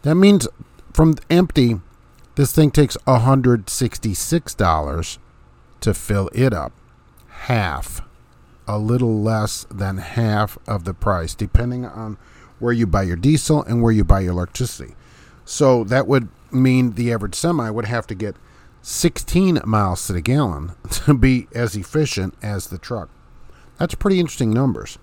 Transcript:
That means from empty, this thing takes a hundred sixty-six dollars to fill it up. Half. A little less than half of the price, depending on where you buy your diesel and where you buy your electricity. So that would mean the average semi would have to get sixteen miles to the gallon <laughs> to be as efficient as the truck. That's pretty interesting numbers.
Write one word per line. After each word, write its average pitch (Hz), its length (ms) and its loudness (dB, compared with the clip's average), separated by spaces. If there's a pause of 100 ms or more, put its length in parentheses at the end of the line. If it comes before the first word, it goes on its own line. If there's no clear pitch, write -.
That 151 120 2
means 196 320 6 (460)
from 160 240 6 (140)
empty, 135 500 4 (540)
this 143 180 2
thing 151 180 6
takes 147 260 2 (100)
a 127 140 4
hundred 123 480 2
sixty-six - 840 -4
dollars 78 640 -2 (600)
to 107 120 0
fill 98 420 -2
it 123 200 2
up. 73 180 -8 (560)
Half. 90 720 -4 (680)
A 107 120 -4
little 113 440 0
less 107 480 -2
than 95 280 -6
half 107 680 -2
of 101 180 -6
the 92 100 -6
price, 92 400 -2
depending 123 500 -2
on 110 340 -12 (400)
where 120 140 0
you 117 140 2
buy 98 160 0
your 87 140 -2
diesel 147 480 2
and 117 180 0
where 113 80 4
you 107 140 4
buy 98 160 4
your 90 120 -2
electricity. 87 640 -6 (500)
So 127 400 2
that 127 220 0
would 127 220 2 (240)
mean 127 400 4
the 120 200 -2
average 101 220 -4
semi 156 360 -2
would 107 160 -4
have 117 220 -4
to 110 60 -8
get 101 220 -8 (460)
sixteen - 840 0
miles 104 420 0
to 101 60 -6
the 87 80 -2
gallon 90 520 -2 (100)
<laughs> - 80 -14
to - 240 2
be 127 400 2
as 117 200 -4
efficient 104 680 -4
as 104 260 -8
the 92 100 -14
truck. 107 300 -10 (680)
That's - 160 -4
pretty 190 260 2
interesting 127 320 -2
numbers. 117 500 -2